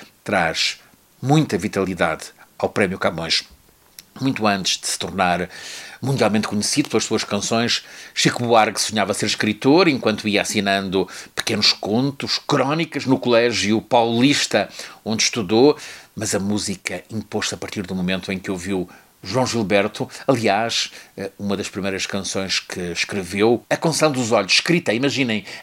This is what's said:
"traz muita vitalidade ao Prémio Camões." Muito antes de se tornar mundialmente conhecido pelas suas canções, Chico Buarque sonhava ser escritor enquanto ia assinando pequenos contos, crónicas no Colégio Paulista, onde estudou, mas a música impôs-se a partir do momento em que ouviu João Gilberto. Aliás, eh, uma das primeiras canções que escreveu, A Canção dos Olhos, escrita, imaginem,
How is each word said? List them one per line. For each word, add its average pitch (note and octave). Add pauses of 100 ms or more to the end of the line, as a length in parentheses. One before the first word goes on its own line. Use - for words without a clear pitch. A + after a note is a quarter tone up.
(220)
"traz - (420)
muita C#3
vitalidade F2+ (320)
ao G2
Prémio F#2+
Camões." E2 (760)
Muito B2+
antes G2
de -
se -
tornar F2+ (500)
mundialmente A2+
conhecido G#2
pelas A2
suas -
canções, A2+ (300)
Chico B2
Buarque A2+
sonhava G#2
ser A2
escritor C3
enquanto A2
ia G2+
assinando G2 (260)
pequenos -
contos, B2
crónicas C#3+
no C3
Colégio A2+
Paulista, A#2 (360)
onde G#2+
estudou, A#2 (380)
mas G#2+
a G#2
música F#2+
impôs-se G#2+
a -
partir G2
do F2+
momento F#2
em F#2+
que G2
ouviu F#2 (320)
João A2+
Gilberto. G#2 (200)
Aliás, A2+ (240)
eh, G2
uma G2+
das G2+
primeiras F#2+
canções F#2+
que F2
escreveu, G2+
A D3
Canção D#3
dos B2+
Olhos, G2+
escrita, E3+
imaginem, A#2+ (180)